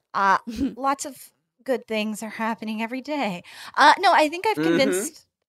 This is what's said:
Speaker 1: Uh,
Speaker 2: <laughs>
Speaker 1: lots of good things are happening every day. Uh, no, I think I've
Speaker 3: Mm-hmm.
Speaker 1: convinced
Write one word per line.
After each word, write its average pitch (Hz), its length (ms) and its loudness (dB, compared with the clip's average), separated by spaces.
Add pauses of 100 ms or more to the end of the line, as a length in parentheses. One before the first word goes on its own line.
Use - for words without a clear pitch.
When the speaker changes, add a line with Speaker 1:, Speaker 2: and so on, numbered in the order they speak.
(140)
Speaker 1:
Uh, 196 280 2
Speaker 2:
<laughs> - 40 -18
Speaker 1:
lots 254 580 -6
of 277 100 -12 (500)
good 247 220 -4
things 214 360 -6
are 220 80 -12
happening 220 500 -6
every 240 220 -8
day. 226 400 -6 (340)
Uh, 285 220 8
no, 359 160 4
I 311 160 4
think 349 160 -6
I've 440 100 0
Speaker 3:
Mm-hmm. 330 220 2
Speaker 1:
convinced - 480 -2 (220)